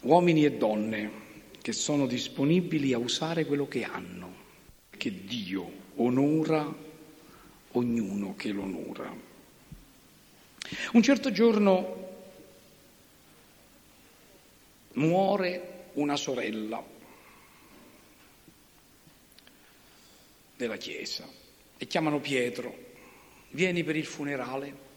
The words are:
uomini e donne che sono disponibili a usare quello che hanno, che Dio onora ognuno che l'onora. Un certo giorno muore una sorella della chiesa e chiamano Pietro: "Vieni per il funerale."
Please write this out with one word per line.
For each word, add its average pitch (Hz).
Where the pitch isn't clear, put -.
uomini 160
e 139
donne 107
che 113
sono 143
disponibili 143
a 120
usare 160
quello 139
che 120
hanno, 90
che 95
Dio 95
onora 151
ognuno 104
che -
l'onora. -
Un 233
certo 269
giorno 202
muore 180
una 143
sorella 113
della 113
chiesa -
e -
chiamano 151
Pietro: 123
"Vieni 175
per 156
il 156
funerale." 139